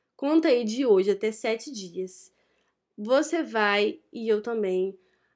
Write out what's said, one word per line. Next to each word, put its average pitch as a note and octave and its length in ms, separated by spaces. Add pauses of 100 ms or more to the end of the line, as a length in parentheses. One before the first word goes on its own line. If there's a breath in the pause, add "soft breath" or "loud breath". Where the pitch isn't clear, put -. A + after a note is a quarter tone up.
(160)
conta D#4+ 320
aí A#3+ 160
de A#3 200
hoje G3 260
até G3+ 220
sete A3+ 400
dias. F#3 600 (640)
Você D4+ 460
vai, G#3+ 580 (120)
e A3+ 160
eu G#3+ 140
também, F#3+ 560 (380 soft breath)